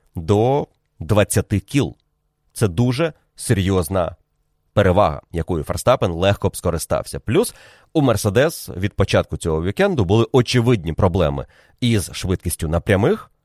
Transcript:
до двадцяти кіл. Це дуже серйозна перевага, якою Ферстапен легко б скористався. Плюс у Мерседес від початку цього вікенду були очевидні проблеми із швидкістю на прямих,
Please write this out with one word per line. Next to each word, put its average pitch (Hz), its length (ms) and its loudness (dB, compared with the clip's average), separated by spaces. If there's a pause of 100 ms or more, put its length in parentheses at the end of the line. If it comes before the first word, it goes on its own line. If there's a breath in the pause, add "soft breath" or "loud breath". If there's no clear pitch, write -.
(140)
до 107 520 0 (340)
двадцяти 101 600 0
кіл. 110 360 -2 (560)
Це 113 160 0
дуже 123 440 0 (240)
серйозна 92 800 -2 (560)
перевага, 92 480 2 (120)
якою 80 320 -4
Ферстапен 117 480 0
легко 95 360 0
б - 80 -12
скористався. - 640 -4
Плюс 170 340 -2 (380 loud breath)
у 160 80 0
Мерседес 120 680 2
від 98 260 -4
початку 92 420 0
цього 80 260 -2
вікенду 135 420 0
були 110 280 4
очевидні 117 600 2
проблеми 80 540 0 (340 soft breath)
із 113 320 0
швидкістю 87 560 -4
на 82 120 0
прямих, 110 500 0 (140)